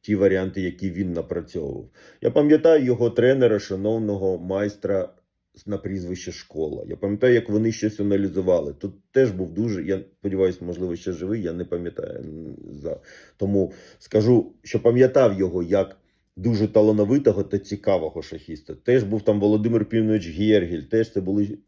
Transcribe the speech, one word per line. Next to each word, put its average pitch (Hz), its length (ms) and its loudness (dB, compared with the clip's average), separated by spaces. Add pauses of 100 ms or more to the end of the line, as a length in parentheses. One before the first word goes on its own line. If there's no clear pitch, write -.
ті 104 140 -2
варіанти, 95 460 2
які 92 300 -6
він 90 220 -4
напрацьовував. 80 760 -8 (320)
Я 117 100 0
пам'ятаю 151 540 6
його 120 240 2
тренера, 120 500 4
шановного 98 800 -2
майстра 95 760 -4 (520)
на 101 120 -6
прізвище 92 540 -8
Школа. 78 560 -8
Я - 80 -10
пам'ятаю, 104 380 2
як 117 160 0
вони 110 220 0
щось 107 280 -4
аналізували. 92 760 0
Тут 98 200 -12 (180)
теж 131 200 2
був 90 220 -8
дуже, 98 300 -4
я 95 160 -2 (200)
сподіваюся, 95 420 -2
можливо, 87 340 -6
ще 92 160 -8
живий, 92 300 -6
я 85 120 -6
не 87 120 -8
пам'ятаю, 87 540 -8
м, 78 360 -14 (160)
за-, 73 280 -10 (380)
тому 98 360 0 (260)
скажу, 110 540 2 (100)
що - 160 -4
пам'ятав 120 600 4
його 90 240 -2
як 95 340 0 (420)
дуже 107 280 0
талановитого 107 760 4
та 101 160 -4
цікавого 90 640 -4
шахіста. - 540 -14
Теж 123 280 0
був 104 180 -4
там 104 180 0
Володимир 107 460 2
Півнович 110 420 0
Гергель, 87 540 0
теж 110 300 -2
це 98 100 -4
були 101 360 -4 (100)